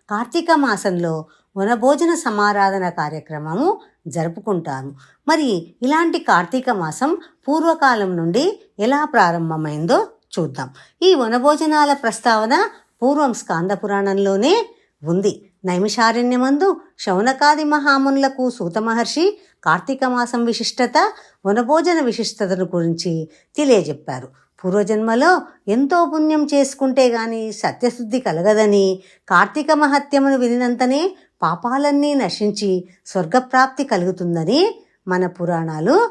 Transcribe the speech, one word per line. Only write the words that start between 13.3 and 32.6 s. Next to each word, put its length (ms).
స్కాంద 380
పురాణంలోనే 1000
ఉంది. 480
నైమిషారణ్యమందు 1160
శౌనకాది 640
మహామునులకు 840
సూత 280
మహర్షి 640
కార్తీక 420
మాసం 400
విశిష్టత, 680
వనభోజన 560
విశిష్టతను 640
గురించి 640
తెలియజెప్పారు. 720
పూర్వజన్మలో 760
ఎంతో 460
పుణ్యం 320
చేసుకుంటే 640
గాని 420
సత్యశుద్ధి 680
కలగదని, 840
కార్తీక 420
మహత్యమును 640
వినినంతనే 800
పాపాలన్నీ 720
నశించి 720